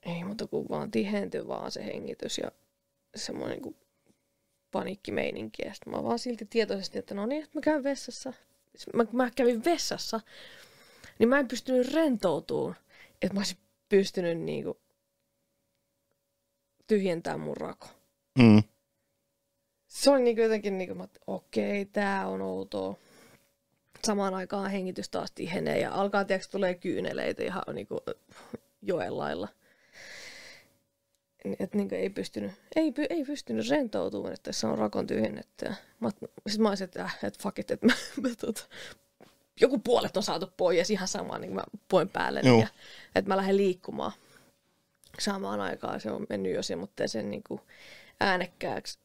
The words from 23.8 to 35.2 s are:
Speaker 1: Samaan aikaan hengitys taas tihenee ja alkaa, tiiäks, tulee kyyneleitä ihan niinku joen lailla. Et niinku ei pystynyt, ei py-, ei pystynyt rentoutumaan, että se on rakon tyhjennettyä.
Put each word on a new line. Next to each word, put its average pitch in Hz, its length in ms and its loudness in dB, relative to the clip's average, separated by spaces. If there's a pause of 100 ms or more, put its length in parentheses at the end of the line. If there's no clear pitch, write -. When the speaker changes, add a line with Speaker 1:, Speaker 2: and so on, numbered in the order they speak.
Speaker 1:
Samaan 202 300 2
aikaan 196 380 -4
hengitys 185 380 -4
taas 175 220 -6
tihenee 160 480 -2
ja - 140 -2
alkaa, 196 320 0
tiiäks, 190 240 -2
tulee 185 260 0
kyyneleitä - 680 -2
ihan - 200 -4 (100)
niinku - 280 -6 (800)
joen 165 360 -2
lailla. 147 300 -4 (2000)
Et 190 140 -4
niinku 196 220 0
ei 190 140 0
pystynyt, 196 420 -6 (240)
ei 320 160 4
py-, 294 180 -2
ei 330 160 -2
pystynyt 233 440 -4
rentoutumaan, 104 640 0
että - 180 -10
se - 160 -2
on - 100 0
rakon - 300 0
tyhjennettyä. - 680 -4 (240)